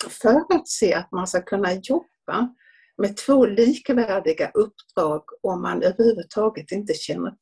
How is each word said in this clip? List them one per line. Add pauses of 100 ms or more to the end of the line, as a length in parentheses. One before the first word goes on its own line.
förutse
att
man
ska
kunna
jobba (420)
med
två
likvärdiga
uppdrag (180)
om
man
överhuvudtaget
inte
känner